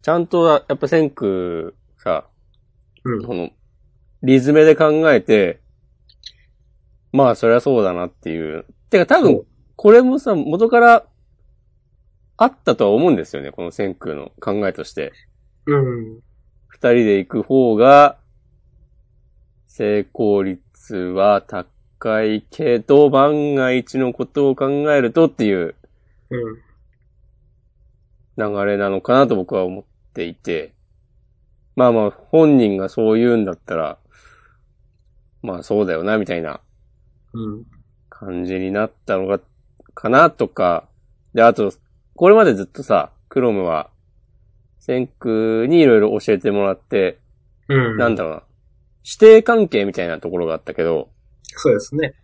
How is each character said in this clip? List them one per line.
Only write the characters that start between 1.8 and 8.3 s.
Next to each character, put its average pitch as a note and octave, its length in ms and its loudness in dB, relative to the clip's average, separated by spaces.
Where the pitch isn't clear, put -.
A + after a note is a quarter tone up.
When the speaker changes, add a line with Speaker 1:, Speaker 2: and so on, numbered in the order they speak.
Speaker 1:
さ、 D#2+ 320 -6
Speaker 2:
う B2 120 -6
ん。 G2 80 -10
Speaker 1:
こ A#2 100 -10
の、 F2 160 -8
リ C3 180 2
ズ C3+ 120 -2
ム D3+ 120 6
で D#3 120 6
考 D#3 360 2
え A#2 100 4
て、 G2+ 380 0
ま C3+ 180 4
あ、 A2+ 40 2
そ A2+ 140 -2
り A#2 60 4
ゃ A#2+ 60 4
そ C3 200 0
う - 20 0
だ F#2+ 100 -2
な F2 140 -6
っ E2+ 40 -12
て - 200 -14